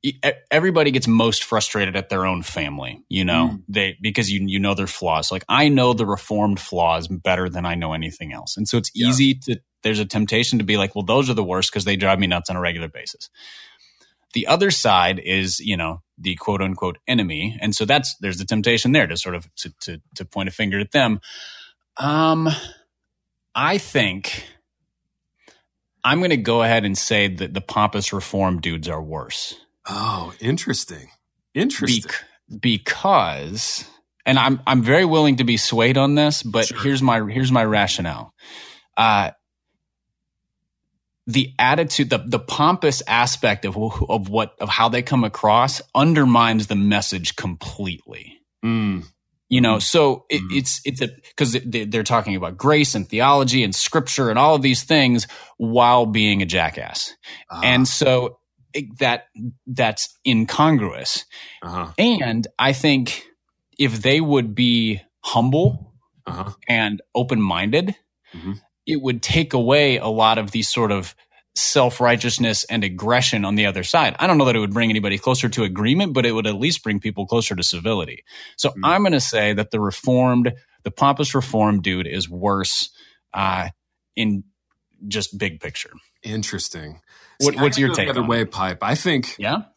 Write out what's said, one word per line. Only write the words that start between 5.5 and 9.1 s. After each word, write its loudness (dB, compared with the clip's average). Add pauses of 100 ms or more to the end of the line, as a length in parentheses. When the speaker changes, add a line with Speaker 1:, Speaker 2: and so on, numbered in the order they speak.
Speaker 1:
know 4
the 0
Reformed 0
flaws -2
better -2
than -6
I -4
know -6
anything -10
else. -12
And -4
so 0
it's -4
Speaker 2:
Yeah. 0
Speaker 1:
easy 4